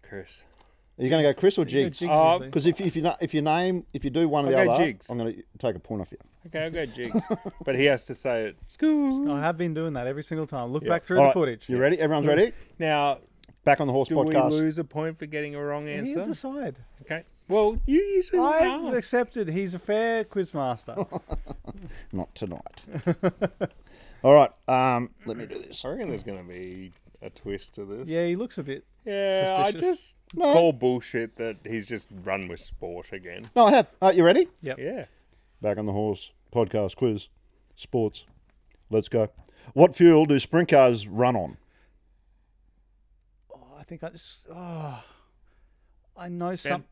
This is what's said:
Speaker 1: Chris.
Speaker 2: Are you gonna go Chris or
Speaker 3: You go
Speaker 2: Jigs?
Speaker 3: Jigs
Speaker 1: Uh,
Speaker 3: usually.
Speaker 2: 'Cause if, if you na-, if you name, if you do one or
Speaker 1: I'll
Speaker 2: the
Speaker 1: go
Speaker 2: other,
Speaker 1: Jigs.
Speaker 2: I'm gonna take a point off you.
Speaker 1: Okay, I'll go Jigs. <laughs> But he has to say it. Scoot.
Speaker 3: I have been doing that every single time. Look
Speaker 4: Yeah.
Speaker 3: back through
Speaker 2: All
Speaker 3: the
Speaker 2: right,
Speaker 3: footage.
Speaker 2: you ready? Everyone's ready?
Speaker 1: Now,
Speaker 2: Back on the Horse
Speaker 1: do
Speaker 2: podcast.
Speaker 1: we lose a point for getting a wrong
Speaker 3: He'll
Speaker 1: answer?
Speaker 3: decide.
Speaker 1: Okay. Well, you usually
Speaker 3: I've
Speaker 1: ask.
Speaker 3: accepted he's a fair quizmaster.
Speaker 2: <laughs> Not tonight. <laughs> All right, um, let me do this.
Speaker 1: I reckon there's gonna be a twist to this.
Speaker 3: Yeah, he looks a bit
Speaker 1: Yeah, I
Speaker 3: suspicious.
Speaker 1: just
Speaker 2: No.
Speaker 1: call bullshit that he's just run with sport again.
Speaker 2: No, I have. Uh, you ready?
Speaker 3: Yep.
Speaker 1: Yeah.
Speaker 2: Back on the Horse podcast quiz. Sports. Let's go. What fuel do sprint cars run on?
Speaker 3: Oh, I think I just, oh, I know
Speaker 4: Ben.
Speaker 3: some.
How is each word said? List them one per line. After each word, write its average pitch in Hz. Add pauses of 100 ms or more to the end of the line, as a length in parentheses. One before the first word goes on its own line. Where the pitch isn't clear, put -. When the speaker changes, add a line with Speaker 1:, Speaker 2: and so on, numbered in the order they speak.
Speaker 1:
Chris. - (560)
Speaker 2:
Are 127
you 131
gonna 156
go 143
Chris 196
or 175
Speaker 3:
You -
go 123 (140)
Speaker 2:
Jigs? 165
Speaker 3:
Jigs 170
Speaker 1:
Uh, 160
Speaker 3:
usually. 135
Speaker 2:
'Cause 143
if, 170
if 180
you 160
na-, 180
if 165
you 156
name, 175
if 139
you 143
do 160
one 143
or 135
Speaker 1:
I'll 131
Speaker 2:
the 123
Speaker 1:
go 117
Speaker 2:
other, 156
Speaker 1:
Jigs. 120
Speaker 2:
I'm 120
gonna 113 (240)
take 110
a -
point 104
off -
you. - (280)
Speaker 1:
Okay, 160
I'll 165
go 165
Jigs. 120 (220)
<laughs> -
But 135
he 135
has 139
to 131
say 117
it. 98 (120)
Scoot. 294
Speaker 3:
I 285
have 160
been 170
doing 165
that 123
every 143
single 156
time. 123
Look 147
Speaker 4:
Yeah. 135
Speaker 3:
back 165
through 180
Speaker 2:
All 139
Speaker 3:
the 139
Speaker 2:
right, 135
Speaker 3:
footage. 123
Speaker 2:
you 123
ready? 151
Everyone's 151
ready? 175 (280)
Speaker 1:
Now, 147 (460)
Speaker 2:
Back 143
on 147
the 127
Horse 135
Speaker 1:
do 160
Speaker 2:
podcast. 147
Speaker 1:
we 151
lose 156
a 165
point 160
for 160
getting 147
a 143
wrong 147
Speaker 3:
He'll 147
Speaker 1:
answer? 277
Speaker 3:
decide. 269 (240)
Speaker 1:
Okay. 160 (240)
Well, 214
you 294
usually 381
Speaker 3:
I've 320
Speaker 1:
ask. 254
Speaker 3:
accepted 233
he's 185
a 175
fair 226
quizmaster. 151 (560)
Speaker 2:
<laughs> -
Not 92
tonight. - (220)
<laughs> 185 (540)
All 135
right, 143 (180)
um, 127 (160)
let 113
me 117
do -
this. -
Speaker 1:
I 127
reckon 202
there's 104
gonna 98
be 90 (300)
a -
twist -
to 104
this. 107
Speaker 3:
Yeah, 170
he 175
looks 233
a 165
bit 135 (200)
Speaker 1:
Yeah, 190
I 196
Speaker 3:
suspicious. 214
Speaker 1:
just 349 (180)
Speaker 2:
No. 330
Speaker 1:
call 165
bullshit 123
that 113
he's 107
just 110 (160)
run 95
with 85
sport -
again. 95
Speaker 2:
No, 240
I 202
have. 240 (160)
Uh, 190
you 175
ready? 262 (120)
Speaker 3:
Yep. 131
Speaker 1:
Yeah. 165 (580)
Speaker 2:
Back 104
on 107
the 101
Horse 104 (200)
podcast 107
quiz. 110 (480)
Sports. - (640)
Let's 107
go. 110 (460)
What 165
fuel 165
do 143
sprint 165
cars 123
run 117
on? 90 (2000)
Speaker 3:
Oh, - (200)
I 147
think -
I 165
just, -
oh, 160 (1120)
I 175
know 175
Speaker 4:
Ben. 185
Speaker 3:
some. 143